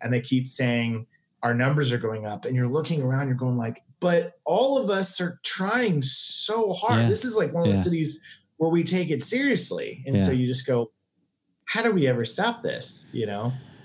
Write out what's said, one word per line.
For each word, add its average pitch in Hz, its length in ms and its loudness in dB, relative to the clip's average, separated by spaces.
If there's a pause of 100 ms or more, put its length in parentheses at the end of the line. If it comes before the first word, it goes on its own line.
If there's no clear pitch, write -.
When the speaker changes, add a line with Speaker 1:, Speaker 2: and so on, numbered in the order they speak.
Speaker 1:
and 120 120 -2
they 120 80 2
keep 131 260 0
saying 117 600 0 (360)
our 120 120 2
numbers 131 380 2
are 120 60 0
going 110 280 -4
up, 104 180 -8
and 127 100 -2
you're 123 140 2
looking 151 340 -2
around, 131 240 0
you're 131 80 0
going 123 220 -2
like, 117 260 -4 (160)
"But 175 360 2 (100)
all 254 340 2
of 196 120 -2
us 190 320 0
are - 200 -6
trying 196 600 0
so 208 720 -2
hard." 208 260 2
Speaker 2:
Yeah. 117 80 4
Speaker 1:
This - 160 2
is, 240 120 -2
like, 156 180 0
one 170 80 0
of 165 80 2
Speaker 2:
Yeah. - 60 4
Speaker 1:
the 185 60 4
cities 165 380 0 (380)
where 160 120 2
we 170 140 4
take 180 260 0
it 139 120 -2
seriously. 220 840 -2
And 131 140 2
so 95 120 4
Speaker 2:
Yeah. 127 80 2
Speaker 1:
you 127 60 2
just 127 200 -2
go, 120 240 0 (760)
"How - 160 -4
do 233 120 2
we 165 140 4
ever 120 200 2
stop 226 360 -2
this?" - 480 -6
You 117 140 -4
know, 107 300 -4 (300)